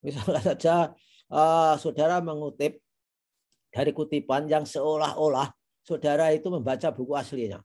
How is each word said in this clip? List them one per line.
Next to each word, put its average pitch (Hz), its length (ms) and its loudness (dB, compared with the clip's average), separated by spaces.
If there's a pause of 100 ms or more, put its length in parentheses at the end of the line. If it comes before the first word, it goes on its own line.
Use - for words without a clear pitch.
Misalnya 143 400 -4
<laughs> 185 80 2
saja, 170 400 2 (380)
eh, 160 500 4
saudara 160 400 0
mengutip 151 560 -4 (960)
dari 104 220 0
kutipan 151 500 -2
yang 151 220 0
seolah-olah 147 840 0 (340)
saudara 156 480 0
itu 156 160 0
membaca 131 480 -2
buku 127 220 -6
aslinya 120 480 -6